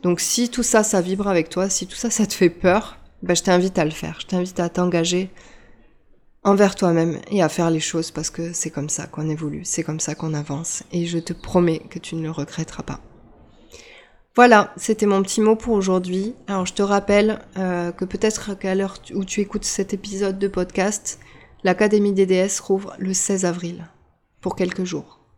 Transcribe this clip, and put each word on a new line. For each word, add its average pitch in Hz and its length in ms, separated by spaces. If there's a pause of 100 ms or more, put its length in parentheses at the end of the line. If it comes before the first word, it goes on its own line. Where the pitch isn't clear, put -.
Donc 175 160
si 240 320
tout 240 140
ça, 220 180
ça 208 180
vibre 190 280
avec 170 200
toi, 190 220
si 185 160
tout - 100
ça, 233 140
ça 214 160
te - 80
fait 180 160
peur, 185 480 (240)
ben, 175 140
je - 80
t'invite 185 340
à 160 60
le 156 80
faire. 165 280
Je - 60
t'invite 185 320
à 170 100
t'engager 175 640 (1120)
envers 196 320
toi-même 165 460 (100)
et 196 140
à 156 40
faire 165 220
les 160 100
choses 160 300
parce 156 200
que 170 220
c'est 160 180
comme 147 180
ça - 180
qu'on 156 240
évolue, 151 340
c'est 165 200
comme 156 160
ça 156 160
qu'on 156 180
avance 147 560
et 170 160
je 170 120
te 165 140
promets 170 460
que - 220
tu - 160
ne 160 60
le 156 100
regretteras 156 500
pas. - 180 (1400)
Voilà, 233 380
c'était 214 280
mon 196 160
petit 196 200
mot 214 160
pour 226 180
aujourd'hui. 190 580 (140)
Alors, 190 180
je 180 80
te - 80
rappelle, 202 600 (160)
euh, 180 340
que 175 140
peut-être 202 520
qu'à 190 200
l'heure 190 220 (140)
où 196 120
tu 185 160
écoutes 208 240
cet - 300
épisode 196 440
de 196 80
podcast, 196 720 (460)
l'Académie 202 480
des 190 120
déesses 190 360
rouvre 196 400
le 190 140
seize 185 300
avril, 175 440 (520)
pour 185 140
quelques 185 300
jours. 165 340 (200)